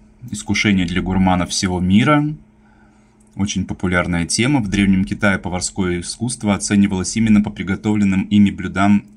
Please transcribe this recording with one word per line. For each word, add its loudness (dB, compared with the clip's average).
искушение 0
для -4
гурманов 0
всего -2
мира. 4
Очень -4
популярная -2
тема. 0
В -4
Древнем 2
Китае 0
поварское -4
искусство -4
оценивалось 0
именно 4
по -4
приготовленным -2
ими 4
блюдам 0